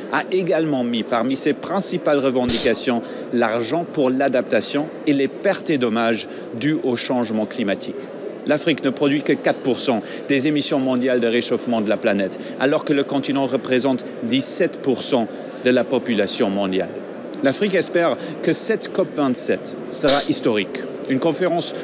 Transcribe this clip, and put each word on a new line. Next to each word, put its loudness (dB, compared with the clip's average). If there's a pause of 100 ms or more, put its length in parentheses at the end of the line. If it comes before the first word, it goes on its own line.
(100)
a 0
également 0
mis -2
parmi 0
ses 0
principales 0
revendications 2 (300)
l'argent 0
pour 2
l'adaptation 2 (180)
et 4
les 2
pertes -2
et 2
dommages 2 (320)
dus 0
au 0
changement -2
climatique. -2 (500)
L'Afrique 0
ne 2
produit 2
que 2
quatre 0
pour 0
cent 0 (240)
des 2
émissions 0
mondiales 2
de 4
réchauffement 0
de 0
la 4
planète, 0 (180)
alors 2
que 2
le 4
continent 0
représente 2 (200)
dix-sept 0
pour 0
cent 2 (360)
de 4
la 4
population 0
mondiale. 0 (560)
L'Afrique 2
espère 2 (260)
que 4
cette -2
cop 0
vingt-sept -2 (160)
sera 2
historique. 0 (280)
Une 0
conférence 0 (120)